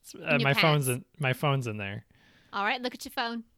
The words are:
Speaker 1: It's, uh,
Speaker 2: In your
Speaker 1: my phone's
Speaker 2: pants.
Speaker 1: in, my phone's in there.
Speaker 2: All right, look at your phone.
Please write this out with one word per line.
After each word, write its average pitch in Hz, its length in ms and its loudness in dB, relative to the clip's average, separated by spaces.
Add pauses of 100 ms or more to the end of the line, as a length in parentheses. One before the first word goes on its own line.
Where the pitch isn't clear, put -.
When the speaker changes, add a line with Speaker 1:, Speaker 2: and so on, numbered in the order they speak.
Speaker 1:
It's, - 140 -20
uh, - 40 -16
Speaker 2:
In 156 200 0
your 139 80 2
Speaker 1:
my 139 60 4
phone's 151 340 4
Speaker 2:
pants. 127 180 -2 (120)
Speaker 1:
in, 151 40 -6
my 131 120 2
phone's 135 340 0
in 107 80 -4
there. 104 300 -8 (480)
Speaker 2:
All 196 100 -2
right, 254 180 -2
look 247 120 -6
at - 100 -14
your 254 80 -14
phone. 233 320 -4 (140)